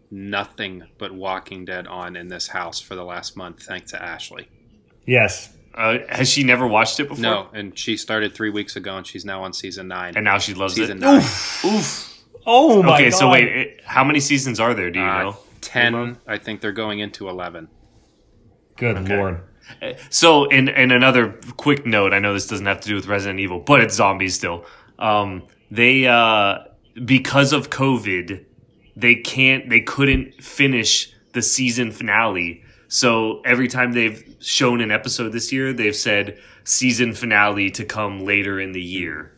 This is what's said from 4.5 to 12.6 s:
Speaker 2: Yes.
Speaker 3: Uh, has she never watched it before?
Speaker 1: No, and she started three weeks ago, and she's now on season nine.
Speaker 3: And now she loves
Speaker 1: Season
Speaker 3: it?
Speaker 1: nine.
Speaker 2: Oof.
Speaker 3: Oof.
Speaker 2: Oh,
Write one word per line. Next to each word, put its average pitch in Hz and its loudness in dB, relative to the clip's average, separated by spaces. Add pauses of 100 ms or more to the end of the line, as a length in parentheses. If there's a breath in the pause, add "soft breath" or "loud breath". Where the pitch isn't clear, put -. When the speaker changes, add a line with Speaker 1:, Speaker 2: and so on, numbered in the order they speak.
Speaker 2:
Yes. 117 0 (220)
Speaker 3:
Uh, 113 0 (100)
has 131 0
she 143 2
never 123 2
watched 110 2
it 147 -2
before? 117 -8
Speaker 1:
No, 107 -2
and 101 -12
she 110 -4
started 107 -4
three 110 -4
weeks 101 -6
ago, 95 -10
and 92 -12
she's 92 -14
now 95 -10
on 92 -10
season 92 -12
nine. 90 -10
Speaker 3:
And 107 -4
now 101 2
she 101 -4
loves 92 -4
Speaker 1:
Season 104 -2
Speaker 3:
it? - -8
Speaker 1:
nine. 277 8
Speaker 2:
Oof. - -2
Speaker 3:
Oof. 190 -2 (260)
Speaker 2:
Oh, 233 8